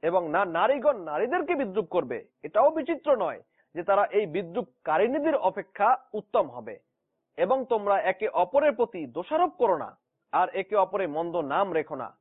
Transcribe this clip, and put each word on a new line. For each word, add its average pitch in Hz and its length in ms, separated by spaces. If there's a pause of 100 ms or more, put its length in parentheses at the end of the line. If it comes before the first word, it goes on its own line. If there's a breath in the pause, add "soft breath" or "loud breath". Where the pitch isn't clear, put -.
এবং 170 280
না 180 160
নারীগণ 233 520
নারীদেরকে 233 580
বিদ্রূপ 208 300
করবে, 127 400 (180)
এটাও 220 280
বিচিত্র 302 440
নয় 156 280 (320)
যে 170 80
তারা 196 220
এই 202 200
বিদ্রূপকারিণীদের 196 1080
অপেক্ষা 202 640 (160)
উত্তম 202 360
হবে, 117 300 (580)
এবং 233 320
তোমরা 202 320
একে 190 260
অপরের 269 440
প্রতি 208 360
দোষারোপ 294 420
করো 202 280
না, 104 200 (340)
আর 170 180
একে 190 260
অপরে 190 320
মন্দ 165 280
নাম 170 380
রেখো 156 220
না 123 260